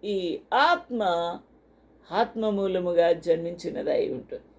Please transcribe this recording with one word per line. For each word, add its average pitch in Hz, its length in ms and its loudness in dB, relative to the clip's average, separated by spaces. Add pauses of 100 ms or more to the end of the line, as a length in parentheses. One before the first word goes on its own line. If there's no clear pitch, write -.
ఈ 190 380 -2 (120)
ఆత్మ 262 500 2 (1080)
ఆత్మ 220 380 0
మూలముగా 180 600 2
జన్మించినదై 165 960 -2
ఉంటుంది. - 340 -10 (160)